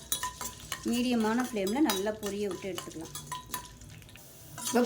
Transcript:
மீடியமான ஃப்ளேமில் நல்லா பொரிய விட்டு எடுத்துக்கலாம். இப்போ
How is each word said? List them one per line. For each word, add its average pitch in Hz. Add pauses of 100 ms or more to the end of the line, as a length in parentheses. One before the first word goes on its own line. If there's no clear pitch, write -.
(920)
மீடியமான 240
ஃப்ளேமில் 220
நல்லா 202 (100)
பொரிய 202
விட்டு 190
எடுத்துக்கலாம். 165 (1500)
இப்போ 240